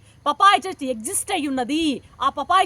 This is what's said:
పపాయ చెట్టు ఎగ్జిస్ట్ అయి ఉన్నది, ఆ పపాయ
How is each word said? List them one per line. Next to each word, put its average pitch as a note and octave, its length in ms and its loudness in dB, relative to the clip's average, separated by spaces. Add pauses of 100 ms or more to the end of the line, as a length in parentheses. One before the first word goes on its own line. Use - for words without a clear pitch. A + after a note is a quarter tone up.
(260)
పపాయ F#4+ 400 6
చెట్టు F#4 180 -8
ఎగ్జిస్ట్ B3+ 480 -6
అయి D4+ 160 -2
ఉన్నది, C4+ 520 -2 (220)
ఆ C4+ 60 0
పపాయ F4 380 2